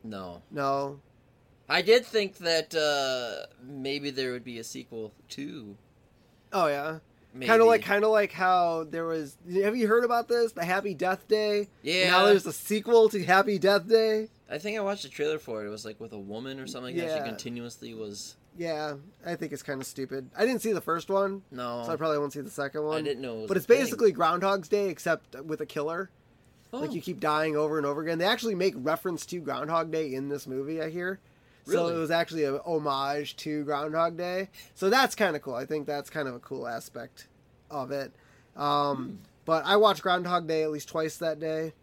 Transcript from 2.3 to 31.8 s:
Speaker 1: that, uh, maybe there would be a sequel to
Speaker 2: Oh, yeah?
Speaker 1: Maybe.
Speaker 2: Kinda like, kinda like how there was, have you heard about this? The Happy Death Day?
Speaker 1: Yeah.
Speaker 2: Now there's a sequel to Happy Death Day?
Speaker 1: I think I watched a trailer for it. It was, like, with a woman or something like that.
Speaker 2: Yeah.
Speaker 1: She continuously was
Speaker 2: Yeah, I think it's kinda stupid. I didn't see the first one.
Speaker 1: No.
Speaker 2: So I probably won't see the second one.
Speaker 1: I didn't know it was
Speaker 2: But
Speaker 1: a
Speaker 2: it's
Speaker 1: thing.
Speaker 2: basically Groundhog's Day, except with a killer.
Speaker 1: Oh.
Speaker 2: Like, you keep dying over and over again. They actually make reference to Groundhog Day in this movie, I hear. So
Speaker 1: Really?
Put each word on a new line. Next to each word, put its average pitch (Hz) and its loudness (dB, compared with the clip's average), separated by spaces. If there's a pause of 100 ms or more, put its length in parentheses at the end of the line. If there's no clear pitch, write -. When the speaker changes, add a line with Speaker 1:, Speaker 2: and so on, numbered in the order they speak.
Speaker 1:
that, 165 0
uh, 131 0 (160)
maybe 139 -6
there 131 -4
would 123 -8
be 120 -12
a 117 -12
sequel 113 -12 (160)
to 139 -12 (800)
Speaker 2:
Oh, 185 2
yeah? 151 -2 (340)
Speaker 1:
Maybe. 127 -8
Speaker 2:
Kinda 226 8
like, 226 8
kinda 202 2
like 214 4
how 175 2
there 165 -6
was, 160 -6 (240)
have 208 2
you 233 2
heard 233 6
about 233 0
this? 233 2
The 170 -6
Happy 196 0
Death 185 -2
Day? 208 2 (160)
Speaker 1:
Yeah. 180 4
Speaker 2:
Now 185 8
there's 202 8
a 160 -6
sequel 220 6
to 208 0
Happy 196 6
Death 190 4
Day? 220 4 (200)
Speaker 1:
I 151 -6
think 208 -6
I 220 -4
watched 196 -4
a 135 -12
trailer 151 -2
for 110 -8
it. 104 -8
It - -8
was, 104 -10
like, 110 -12
with 113 -12
a 107 -12
woman 113 -10
or 131 -12
something 127 -10
like 170 -2
that. 156 -2
Speaker 2:
Yeah. 147 -4
Speaker 1:
She 127 -6
continuously 120 -10
was 104 -12 (200)
Speaker 2:
Yeah, 156 -6 (320)
I 170 -4
think 165 -8
it's 143 -10
kinda 135 -6
stupid. 131 -8
I 202 4
didn't 247 0
see 220 0
the 185 0
first 165 -4
one. 196 0
Speaker 1:
No. 120 -6
Speaker 2:
So 117 -4
I 156 -2
probably 151 0
won't 147 -2
see 147 -10
the 123 -12
second 143 -6
one. 151 -2
Speaker 1:
I 156 -2
didn't 143 -4
know 120 -8
it - -8
was 110 -8
Speaker 2:
But 185 2
Speaker 1:
a - 2
Speaker 2:
it's - -4
Speaker 1:
thing. 247 8
Speaker 2:
basically 233 4
Groundhog's 175 0
Day, 202 2
except 160 -4 (100)
with 156 -6
a 156 -4
killer. 165 -4 (640)
Speaker 1:
Oh. 240 -8
Speaker 2:
Like, 294 -4
you 170 -6
keep - -8
dying 156 0
over 151 0
and 147 0
over 143 -2
again. 165 -2
They 175 0
actually 226 0
make 180 0
reference 156 -4
to 175 -8
Groundhog 156 -2
Day 156 -2
in 135 -6
this 143 -6
movie, 139 -6
I 160 -4
hear. 180 -6 (460)
So 151 0
Speaker 1:
Really? 170 2